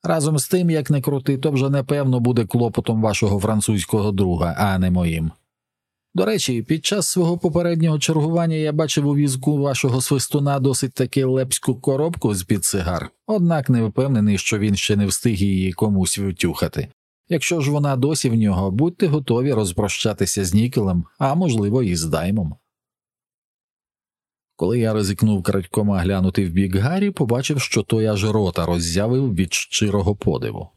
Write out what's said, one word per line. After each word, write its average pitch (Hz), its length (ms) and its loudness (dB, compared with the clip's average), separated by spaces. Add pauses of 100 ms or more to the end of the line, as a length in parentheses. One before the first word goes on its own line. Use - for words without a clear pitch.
"Разом 156 360 0
з - 100 -4
тим, 180 220 2
як 156 200 0
не 147 100 4
крути, 135 380 -2
то 147 120 0
вже, 135 200 2
напевно, 135 500 0
буде 120 260 2
клопотом 113 560 0
вашого 101 380 2
французького 104 720 0
друга, 87 460 0
а 98 200 2
не 92 120 2
моїм. 82 400 0 (840)
До - 80 2
речі, 143 380 -2
під 156 240 -2
час 202 200 0
свого 175 320 0
попереднього 165 600 0
чергування 160 580 0
я 156 160 -2
бачив 151 340 0
у 143 100 2
візку 143 420 0
вашого 135 420 0
свистуна 139 600 0
досить 131 340 0
таки 131 300 0
лепську 131 500 0
коробку 135 600 0
з-під 95 300 -2
сигар, 87 460 -2 (160)
однак 170 440 0
не 120 120 4
впевнений, 107 560 2
що 107 200 -2
він 101 180 2
ще 208 200 0
не 104 100 2
встиг 120 280 0
її 95 380 0
комусь 98 460 0
втюхати. 90 680 -4 (400)
Якщо 165 320 -2
ж 139 100 0
вона 143 260 0
досі 139 340 0
в 113 40 0
нього, 98 360 2
будьте 160 360 0
готові 139 460 0
розпрощатися 101 920 -2
з 87 100 -4
Нікелем, 104 500 2 (140)
а 139 160 0
можливо 123 480 0
і 90 140 0
з 82 80 -4
Даймом". 82 500 -2 (2000)
Коли 104 220 0
я 110 140 0
ризикнув 104 500 0
крадькома 98 560 0
глянути 92 480 0
в 85 40 -4
бік 95 260 0
Гаррі, 180 340 0
побачив, 131 500 -2
що - 220 -2
той 110 240 0
аж 104 180 0
рота 104 420 0
роззявив 95 680 0
від 87 180 -2
щирого 101 640 -2
подиву. 62 600 -4